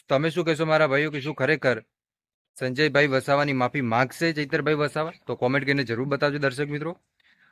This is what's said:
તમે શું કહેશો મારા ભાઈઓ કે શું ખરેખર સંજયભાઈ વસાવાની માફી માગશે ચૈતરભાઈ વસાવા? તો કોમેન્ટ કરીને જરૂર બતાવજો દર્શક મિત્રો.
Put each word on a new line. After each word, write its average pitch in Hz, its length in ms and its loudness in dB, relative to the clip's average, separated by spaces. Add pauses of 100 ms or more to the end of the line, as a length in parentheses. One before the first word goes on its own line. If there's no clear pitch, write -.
તમે 147 220 2
શું 170 140 -2
કહેશો 160 200 0
મારા 156 220 4
ભાઈઓ 143 240 2
કે 147 100 -6
શું 143 140 -6
ખરેખર 131 480 2 (760)
સંજયભાઈ 139 480 2
વસાવાની 139 460 2
માફી 127 280 -2
માગશે 127 520 0
ચૈતરભાઈ 151 420 -2
વસાવા? 151 380 -2 (140)
તો 127 80 -6
કોમેન્ટ 131 300 0
કરીને 139 200 -4
જરૂર 117 220 -4
બતાવજો 143 320 -2
દર્શક 143 300 -4
મિત્રો. 151 320 -10 (520)